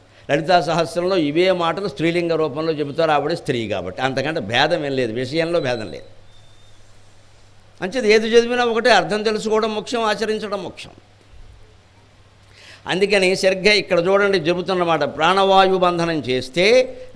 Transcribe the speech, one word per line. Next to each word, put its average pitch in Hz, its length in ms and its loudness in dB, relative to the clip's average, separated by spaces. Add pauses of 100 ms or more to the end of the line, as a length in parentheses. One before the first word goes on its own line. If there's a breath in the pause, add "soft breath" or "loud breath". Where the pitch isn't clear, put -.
(300 soft breath)
లలితా 165 300 4
సహస్రంలో 170 560 -2
ఇవే 165 360 2
మాటలు 180 360 -2
స్త్రీలింగ 170 440 -2
రూపంలో 156 400 -2
చెబుతారు, 151 380 -2
ఆవిడ 147 220 0
స్త్రీ 120 360 -4
కాబట్టి. 92 340 -6
అంతకంటే 135 380 -2
భేదం 143 460 0
ఏం 139 60 -4
లేదు, 127 200 -2
విషయంలో 160 480 -2
భేదం 120 300 -6
లేదు. 67 180 -16 (1700)
అంచేది 208 300 0
ఏది 220 160 4
చదివినా 233 360 2
ఒకటే, 233 260 0
అర్థం 202 320 2
తెలుసుకోవడం 214 520 -2
ముఖ్యం, 214 280 -6
ఆచరించడం 214 600 -4
ముఖ్యం. - 300 -14 (1900 loud breath)
అందుకని 190 500 2
సరిగ్గా 190 360 2
ఇక్కడ 180 340 2
చూడండి, 196 320 4
చెబుతున్నమాట, 170 680 0
ప్రాణవాయు 190 720 4
బంధనం 170 420 0
చేస్తే, 175 760 0 (200 loud breath)